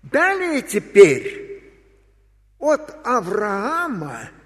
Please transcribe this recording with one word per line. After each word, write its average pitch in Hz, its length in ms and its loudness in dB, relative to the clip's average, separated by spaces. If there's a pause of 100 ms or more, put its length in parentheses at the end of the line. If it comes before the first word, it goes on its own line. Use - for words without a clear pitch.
Далее 349 600 -2
теперь - 1080 2 (840)
от 302 380 -2 (100)
Авраама 208 1200 -4 (160)